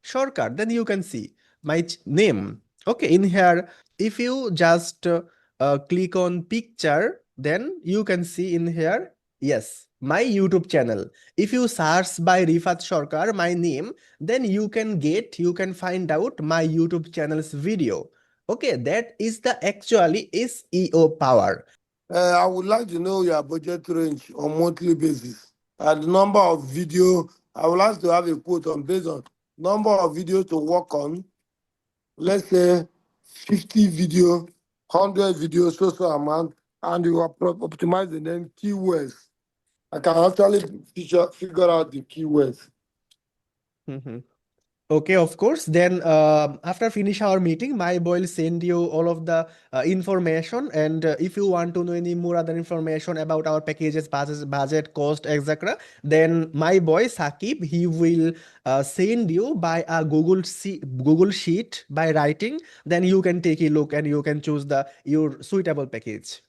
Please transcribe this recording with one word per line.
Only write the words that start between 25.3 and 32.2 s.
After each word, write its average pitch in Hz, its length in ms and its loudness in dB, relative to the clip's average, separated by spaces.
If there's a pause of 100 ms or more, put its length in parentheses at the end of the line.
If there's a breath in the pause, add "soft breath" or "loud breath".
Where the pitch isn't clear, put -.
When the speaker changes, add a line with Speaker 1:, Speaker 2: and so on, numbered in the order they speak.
Speaker 2:
and 151 260 2
number 196 340 4
of 165 260 2
video. 170 640 2 (260 soft breath)
I 160 120 0
would 180 120 2
like 202 220 2
to 175 100 0
have 175 160 2
a 160 80 -2
quote 165 320 -4
on 151 160 -6
based 170 240 -4
on 143 160 -8 (340)
number 208 340 0
of 175 220 2
video 185 300 0
to 165 140 -2
work 170 360 0
on. 151 300 -4 (920)
Let's 190 320 0